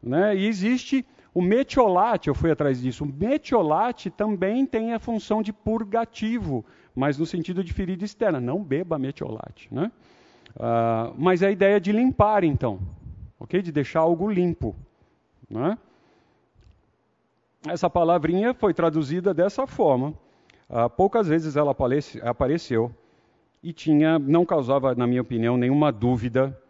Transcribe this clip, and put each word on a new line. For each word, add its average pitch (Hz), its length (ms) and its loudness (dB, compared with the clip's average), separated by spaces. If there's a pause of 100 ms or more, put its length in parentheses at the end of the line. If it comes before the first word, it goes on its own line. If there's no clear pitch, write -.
Né? 180 320 0
E 190 100 0
existe 226 600 -2 (280)
o 180 80 0
metiolate, 208 840 2
eu 139 80 0
fui 165 160 0
atrás 139 300 0
disso. 131 240 -4
O - 20 -4
metiolate 202 1000 0
também 208 560 0
tem 226 280 -4
a 226 60 -4
função 220 420 -2
de 208 120 -4
purgativo, 220 1120 -4 (300)
mas 135 220 0
no 160 80 -2
sentido 180 360 -4
de 170 120 -6
ferida 185 320 -6
externa. 202 340 -2
Não 135 240 -4
beba 165 340 -4
metiolate, - 720 -10
né? 170 220 -4 (680)
Ah, 117 600 0
mas 175 260 2
a 196 80 2
ideia 196 260 4
de 196 140 0
limpar, 214 540 2
então, 123 340 0 (580)
ok? 170 240 -4
De 170 80 -8
deixar 147 300 -2
algo 170 300 2
limpo, 175 440 -2 (760)
né? 143 280 -4 (1900)
Essa 170 220 0
palavrinha 175 640 2
foi 202 200 2
traduzida 165 600 0
dessa 202 340 0
forma. 143 460 2 (560)
Ah, 117 200 0
poucas 196 380 2
vezes 156 300 0
ela 147 140 2
aparece, 135 500 -2
apareceu 120 680 -2 (720)
e 170 120 -12
tinha, 156 440 4
não 156 280 2
causava, 135 500 0
na 123 100 0
minha 123 160 0
opinião, 117 360 0
nenhuma 139 340 2
dúvida 123 680 0 (120)